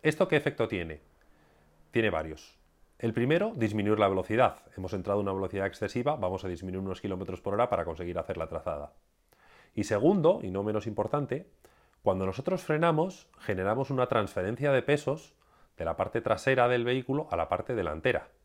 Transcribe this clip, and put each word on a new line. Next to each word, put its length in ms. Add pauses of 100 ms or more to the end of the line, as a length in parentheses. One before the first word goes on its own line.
¿Esto 260
qué 80
efecto 300
tiene? 360 (880)
Tiene 200
varios. 480 (400)
El 140
primero, 420
disminuir 460
la 80
velocidad. 500 (180)
Hemos 180
entrado 260
a 20
una 100
velocidad 360
excesiva, 480
vamos 280
a 40
disminuir 360
unos 160
kilómetros 400
por 140
hora 160
para 140
conseguir 340
hacer 180
la 120
trazada. 460 (800)
Y 80
segundo, 580
y 80
no 140
menos 240
importante, 580 (560)
cuando 240
nosotros 380
frenamos, 640 (100)
generamos 520
una 180
transferencia 640
de 100
pesos 540 (400)
de 80
la 120
parte 240
trasera 460
del 180
vehículo 460
a 60
la 120
parte 280
delantera. 500 (180)